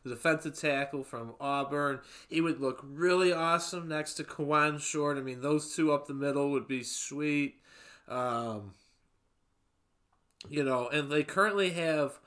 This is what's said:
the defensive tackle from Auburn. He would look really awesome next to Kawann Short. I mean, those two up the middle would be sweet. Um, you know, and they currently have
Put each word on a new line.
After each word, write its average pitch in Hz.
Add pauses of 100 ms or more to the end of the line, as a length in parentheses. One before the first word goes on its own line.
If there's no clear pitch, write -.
the 127
defensive 156
tackle 139
from 117
Auburn. 139 (280)
He 165
would 156
look 131
really 180
awesome 165
next 151
to 151
Kawann 151
Short. 147
I 135
mean, 127
those 147
two 156
up 143
the 147
middle 143
would 127
be 127
sweet. 143 (460)
Um, 117 (1800)
you 147
know, 127
and 143
they 151
currently 196
have 160